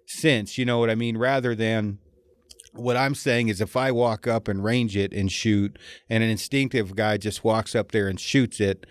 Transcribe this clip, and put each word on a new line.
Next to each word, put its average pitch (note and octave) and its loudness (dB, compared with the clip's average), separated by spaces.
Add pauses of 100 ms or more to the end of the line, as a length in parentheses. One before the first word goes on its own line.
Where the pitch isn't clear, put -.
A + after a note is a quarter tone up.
sense, B2 0
you B2+ -2
know A#2+ 2
what A#2 4
I A2 2
mean? A#2 -2
Rather B2 0
than, G#2+ 0 (720)
what A#2+ -2
I'm C3+ 0
saying A#2+ 0
is G2+ -2
if G#2 -4
I C3 2
walk A#2 0
up A2+ 0
and G2 -2
range A2+ 0
it G2+ 0
and G2 -2
shoot, G2+ 0 (300)
and A2+ 2
an A2+ 2
instinctive A2+ -2
guy G#2+ 0
just G2+ -6
walks A2 0
up G#2+ -2
there G#2 2
and F#2+ -4
shoots - 0
it, G2 -2